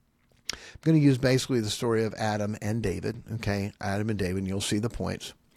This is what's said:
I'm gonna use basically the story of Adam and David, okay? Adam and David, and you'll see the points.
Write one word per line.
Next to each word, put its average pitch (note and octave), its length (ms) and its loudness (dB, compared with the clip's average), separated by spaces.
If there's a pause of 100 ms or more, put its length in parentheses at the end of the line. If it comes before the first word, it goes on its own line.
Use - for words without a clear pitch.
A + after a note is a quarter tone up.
(520)
I'm - 60 -8 (260)
gonna D#3+ 140 6
use C#3+ 200 8
basically B2+ 440 2
the G#2 80 -2
story A2+ 340 0
of G#2+ 120 -2
Adam G#2+ 460 -2
and G#2+ 220 -2
David, G#2 400 -4 (120)
okay? G2+ 360 -2 (100)
Adam G#2 280 -2
and G#2 100 -2
David, F#2 200 -2
and G2 80 -2
you'll G2 140 -2
see G#2 180 0
the A#2 100 -2
points. - 440 -6 (240)